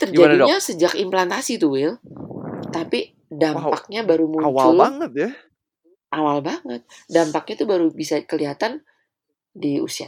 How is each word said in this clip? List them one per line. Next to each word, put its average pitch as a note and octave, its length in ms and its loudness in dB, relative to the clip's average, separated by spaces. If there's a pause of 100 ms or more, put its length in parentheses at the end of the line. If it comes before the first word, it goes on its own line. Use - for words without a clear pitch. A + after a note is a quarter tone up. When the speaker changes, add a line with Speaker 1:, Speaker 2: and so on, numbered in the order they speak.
(100)
Speaker 1:
gimana, D#3 280 6
Dok? - 140 6
Speaker 2:
terjadinya G4 100 0
sejak E3+ 360 0
implantasi F#3 640 -2
tuh, D#3 160 4
Will. D3+ 180 -2 (800)
Tapi E3 420 -6 (380)
Speaker 1:
Wow, D#3+ 260 -2
Speaker 2:
dampaknya A3 280 -8
baru D#3+ 200 4 (160)
Speaker 1:
awal C3 280 4
Speaker 2:
muncul F3 80 6
Speaker 1:
banget C4+ 380 2
ya? F3 140 -2 (840)
Speaker 2:
Awal D3 320 0
banget. B3 360 -8 (280)
Dampaknya E3 480 0
tuh D3 140 -2
baru E3+ 180 2
bisa D3+ 320 -4
kelihatan D#3+ 560 -4 (720)
di D3 320 -4
usia D3 260 -8